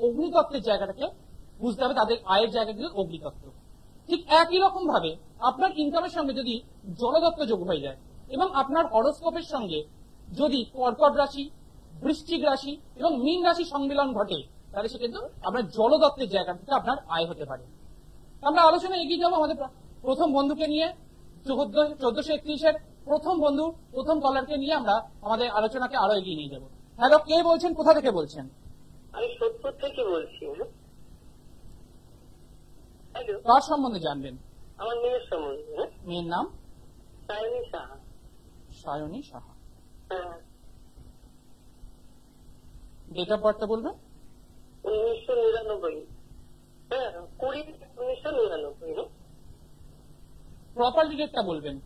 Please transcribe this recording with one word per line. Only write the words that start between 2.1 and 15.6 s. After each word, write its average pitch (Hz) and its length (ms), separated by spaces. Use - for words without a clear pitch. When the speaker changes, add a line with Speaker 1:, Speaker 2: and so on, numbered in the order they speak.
Speaker 1:
আয়ের 202 240
জায়গা 220 220
কিন্তু 233 240
অগ্নিতত্ত্ব। 160 560
ঠিক 339 220
একই 330 300
রকম 381 280
ভাবে 165 280
আপনার 262 380
ইনকামের 311 320
সঙ্গে 294 240
যদি 240 280
জলতত্ত্ব 311 520
যোগ 202 180
হয়ে 175 180
যায় 135 160
এবং 330 240
আপনার 285 340
হরোস্কোপের 302 540
সঙ্গে 196 420
যদি 262 300
কর্কট 254 520
রাশি, 277 340
বৃশ্চিক 302 400
রাশি 285 340
এবং 277 280
মীন 339 220
রাশি 339 200
সম্মিলন 277 480
ঘটে, 190 300
তাহলে 220 180
সে - 80
কিন্তু 381 320
আপনার 202 260